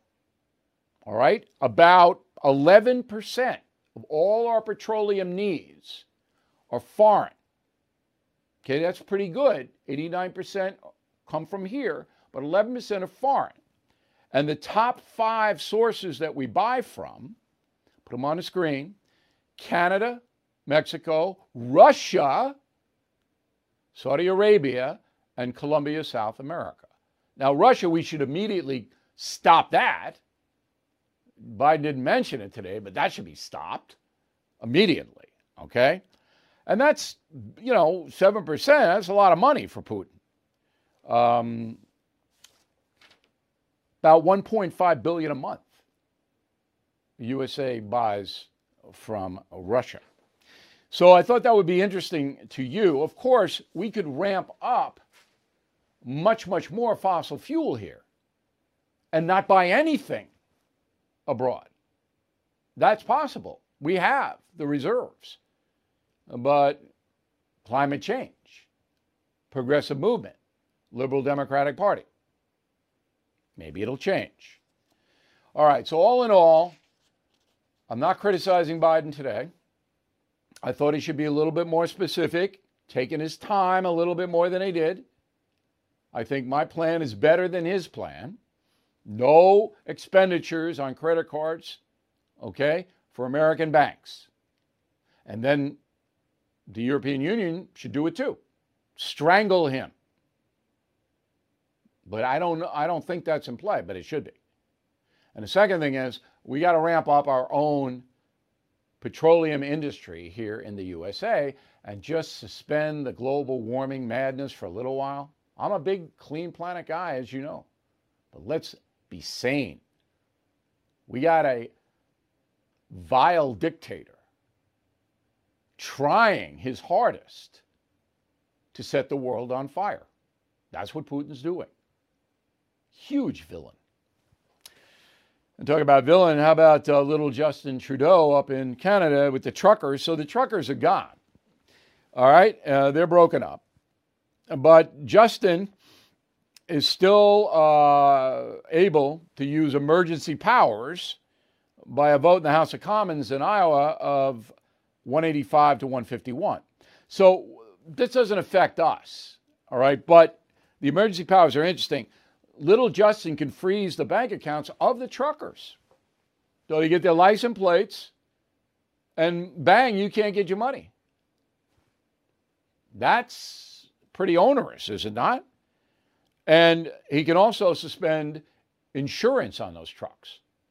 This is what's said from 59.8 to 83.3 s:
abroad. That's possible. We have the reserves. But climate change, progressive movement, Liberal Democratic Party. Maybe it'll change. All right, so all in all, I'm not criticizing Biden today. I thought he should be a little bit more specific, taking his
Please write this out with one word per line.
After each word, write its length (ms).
abroad. 400
That's 260
possible. 580
We 160
have 420
the 120
reserves. 720
But 560
climate 380
change, 640
progressive 500
movement, 360
Liberal 320
Democratic 520
Party. 280
Maybe 240
it'll 160
change. 640
All 100
right, 220
so 100
all 260
in 80
all, 440
I'm 100
not 200
criticizing 600
Biden 340
today. 340
I 100
thought 220
he 60
should 180
be 80
a 60
little 200
bit 140
more 220
specific, 760
taking 320
his 180